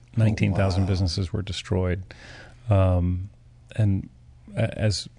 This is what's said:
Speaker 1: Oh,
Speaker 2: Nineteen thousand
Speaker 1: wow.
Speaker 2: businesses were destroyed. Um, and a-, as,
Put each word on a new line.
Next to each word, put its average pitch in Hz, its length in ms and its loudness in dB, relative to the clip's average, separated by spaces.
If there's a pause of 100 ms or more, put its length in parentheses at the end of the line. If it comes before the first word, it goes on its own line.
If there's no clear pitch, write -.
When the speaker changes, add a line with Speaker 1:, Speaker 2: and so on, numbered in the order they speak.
(160)
Speaker 1:
Oh, 110 80 2
Speaker 2:
Nineteen 107 300 2
thousand 95 300 2
Speaker 1:
wow. 90 40 0
Speaker 2:
businesses 95 440 -2
were 98 100 -4
destroyed. 92 600 -4 (680)
Um, 92 580 2 (480)
and 101 320 2 (480)
a-, 110 220 -2
as, - 300 -2 (100)